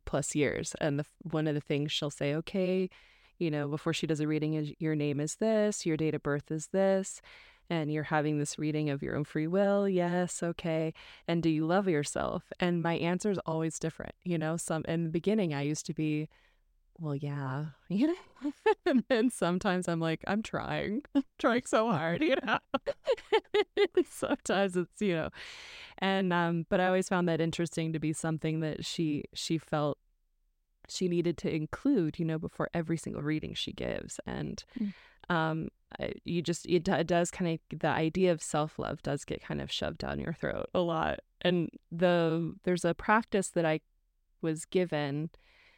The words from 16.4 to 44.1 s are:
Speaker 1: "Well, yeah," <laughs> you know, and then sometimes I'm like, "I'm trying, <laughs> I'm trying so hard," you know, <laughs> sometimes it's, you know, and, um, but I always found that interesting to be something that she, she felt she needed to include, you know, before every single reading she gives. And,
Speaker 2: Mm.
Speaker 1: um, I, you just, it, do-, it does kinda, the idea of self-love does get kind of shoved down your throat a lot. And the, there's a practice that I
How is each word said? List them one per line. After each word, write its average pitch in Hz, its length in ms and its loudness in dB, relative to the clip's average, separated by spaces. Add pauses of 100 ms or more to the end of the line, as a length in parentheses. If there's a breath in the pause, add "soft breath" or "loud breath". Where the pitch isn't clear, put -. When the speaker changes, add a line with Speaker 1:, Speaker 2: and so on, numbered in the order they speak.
Speaker 1:
"Well, 151 180 -4
yeah," 143 500 -4 (120)
<laughs> - 120 -20
you 208 180 4
know, 311 440 -4 (360)
and 262 220 4
then 240 200 4
sometimes 180 580 0
I'm 170 120 0
like, 165 260 0
"I'm 208 160 0
trying, 165 680 -2
<laughs> - 60 0
I'm 277 80 4 (140)
trying 240 300 2
so 226 240 4
hard," 165 320 0
you 294 200 4
know, 247 220 0
<laughs> - 1400 0
sometimes 196 680 0
it's, 180 260 -2
you 202 140 2
know, 151 140 -2 (720 loud breath)
and, 190 340 2
um, 170 360 2
but 196 100 4
I 185 80 4
always 185 220 2
found 180 200 2
that 165 120 2
interesting 165 520 0
to 160 60 -2
be 151 140 0
something 160 480 -2
that 156 240 -4
she, 156 480 -2
she - 240 -2
felt 151 400 -2 (920)
she - 180 -2
needed 170 320 0
to - 140 -2
include, 160 640 0
you 170 60 2
know, 160 140 0
before - 340 -4
every 165 240 -2
single - 240 -6
reading 151 320 -4
she - 180 -6
gives. - 540 -6
And, - 380 -6 (160 loud breath)
Speaker 2:
Mm. 202 140 -4 (360 loud breath)
Speaker 1:
um, 160 400 0 (300)
I, - 140 -4 (120)
you 175 160 0
just, 165 240 -4
it, 175 180 2
do-, 180 100 2
it 156 140 2
does 175 240 2
kinda, 170 280 -2 (100)
the 156 180 -4
idea 160 440 2
of 160 100 0
self-love - 640 -4
does 143 220 -4
get - 180 -6
kind 151 180 -4
of 139 100 -6
shoved - 280 -4
down - 200 -4
your - 140 -4
throat - 400 -4
a 185 80 2
lot. 160 380 0 (220)
And 175 280 2 (220)
the, 170 720 2
there's 180 220 0
a 170 80 4
practice 214 560 2
that 170 160 0
I 160 140 2 (640)